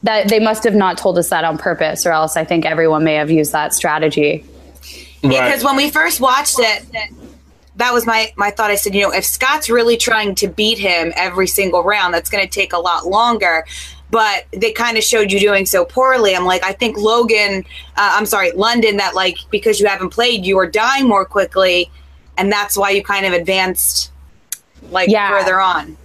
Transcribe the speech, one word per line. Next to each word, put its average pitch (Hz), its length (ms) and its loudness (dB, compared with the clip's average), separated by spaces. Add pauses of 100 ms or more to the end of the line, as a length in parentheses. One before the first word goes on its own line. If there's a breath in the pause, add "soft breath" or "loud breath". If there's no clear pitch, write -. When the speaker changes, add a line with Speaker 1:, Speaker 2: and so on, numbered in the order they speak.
Speaker 1:
That, 208 260 0
they 220 100 4
must 220 240 0
have 220 120 2
not 185 220 2
told 175 200 0
us 170 140 0
that 165 120 0
on 160 140 -2
purpose, 160 480 -2
or 175 80 2
else 156 240 0
I 160 80 -2
think 165 200 0
everyone 160 380 2
may 156 120 2
have 151 140 0
used 156 220 2
that 151 220 -2
strategy. 151 720 0 (760 loud breath)
Speaker 2:
Right. 139 100 2
Speaker 3:
Because - 340 2
when 277 100 2
we 285 140 2
first 320 320 0
watched 262 380 0
it, 220 260 0 (920)
that 240 180 0
was 233 120 2
my, 220 320 0
my 202 140 0
thought. 208 200 -2
I 202 40 2
said, 196 200 -4
"You 202 60 2
know, 196 100 0
if 190 140 -2
Scott's 294 440 -2
really 233 280 2
trying 220 380 0
to 196 120 -2
beat 214 300 -2
him 175 400 -2
every 185 300 -2
single 180 360 0
round, 190 300 0
that's 170 160 -4
gonna 196 180 -2
take 190 260 -4
a 175 60 -2
lot 175 280 -2
longer." 190 580 0 (460 loud breath)
But 214 420 0
they 220 180 -2
kinda 226 300 -2
showed 214 300 0
you 196 100 2
doing 196 240 2
so 185 200 2
poorly. 240 500 2
I'm 180 100 -2
like, 180 180 0
"I 190 100 -2
think 214 240 -4
Logan, 214 680 2 (320 loud breath)
uh, 196 200 2
I'm 202 80 0
sorry, 190 280 0
London, 214 440 0
that, 190 160 -2
like, 185 240 -2 (140)
because 208 300 0
you 208 60 2
haven't 185 240 -2
played, 226 340 -2
you 190 140 2
are 185 80 2
dying 254 400 0
more 196 180 2
quickly, 185 640 0 (480 soft breath)
and 196 140 0
that's 208 240 -2
why 196 140 0
you 196 140 0
kind 196 220 -2
of 185 80 0
advanced, 185 760 -2 (800)
like, 185 200 0
Speaker 1:
Yeah. 208 200 2
Speaker 3:
further 190 320 2
on." 156 440 0